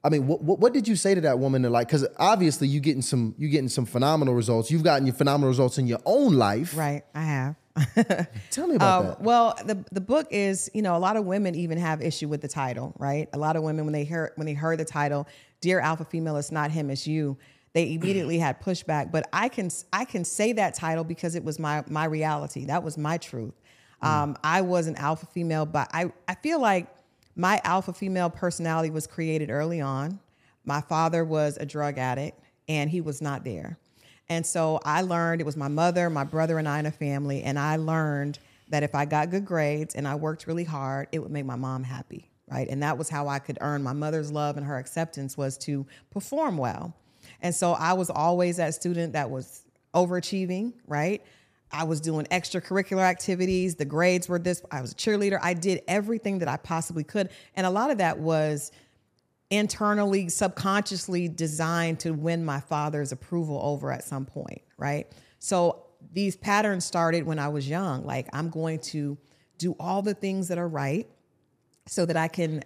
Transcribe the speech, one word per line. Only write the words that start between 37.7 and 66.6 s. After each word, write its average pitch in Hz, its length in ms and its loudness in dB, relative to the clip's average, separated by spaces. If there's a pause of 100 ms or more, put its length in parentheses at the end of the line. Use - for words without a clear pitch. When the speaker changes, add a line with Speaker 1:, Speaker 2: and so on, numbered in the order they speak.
Speaker 2:
learned 151 600 -2 (320)
that 147 140 2
if 143 100 -2
I 143 120 0
got 151 260 0
good 196 140 0
grades 151 500 -2
and 143 120 -4
I 139 80 -2
worked 156 320 -6
really 170 180 -2
hard, 139 460 -4
it 160 80 -4
would - 120 -8
make 143 140 -4
my 127 100 -4
mom 131 280 -4
happy, - 460 -10 (220)
right? 131 180 -4
And 139 140 -4
that 147 140 0
was 151 120 -4
how 147 180 -4
I 139 120 -4
could 131 220 -8
earn 147 200 -2
my 127 120 -4
mother's 151 380 -4
love 147 260 -2
and 143 100 -6
her 143 100 -4
acceptance, 139 600 -6
was 139 220 -4
to 139 280 -4 (240)
perform 269 460 -2
well. 120 360 -4 (480)
And 170 140 -2
so 175 180 2
I 170 200 2
was 185 180 0
always 175 460 2
that 151 180 0
student 170 380 -2
that 143 180 -2
was - 320 -10 (320)
overachieving, 185 800 0 (140)
right? 156 360 -2 (480)
I 151 120 -4
was 156 180 0
doing 156 300 -2
extracurricular 185 720 0
activities. 185 720 2
The 147 100 -2
grades 175 420 2
were 175 120 0
this, 175 220 -2 (100)
I 135 100 -6
was 123 120 -8
a - 20 -16
cheerleader. 202 460 0
I 180 120 0
did 180 340 0
everything 202 520 0
that 160 80 0
I 127 100 -2
possibly 165 460 -4
could. 190 260 -2 (260)
And 185 120 0
a - 20 2
lot 226 220 2
of 220 80 0
that 165 200 2
was 156 520 0 (760)
internally, 202 800 2
subconsciously 190 960 0
designed 165 760 -2
to 165 100 -4
win 165 340 -2
my 143 140 -2
father's 151 520 -2
approval 156 520 -4
over 139 280 -2
at 131 120 -6
some 135 220 -6
point, - 360 -12 (160)
right? 143 300 -4 (320)
So 175 440 2 (300)
these 190 220 0
patterns 202 500 0